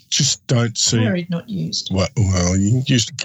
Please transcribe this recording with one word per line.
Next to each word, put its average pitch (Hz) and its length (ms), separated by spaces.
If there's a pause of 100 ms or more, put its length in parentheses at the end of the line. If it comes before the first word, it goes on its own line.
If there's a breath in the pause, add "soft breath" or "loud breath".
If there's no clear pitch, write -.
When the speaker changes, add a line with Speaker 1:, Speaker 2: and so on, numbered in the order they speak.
Speaker 1:
just - 380
don't 117 320
see - 220
Speaker 2:
Carried, 175 280
not 170 220
used. 165 420
Speaker 1:
What, - 240
well, 92 400
you 110 300
used, 127 260 (120)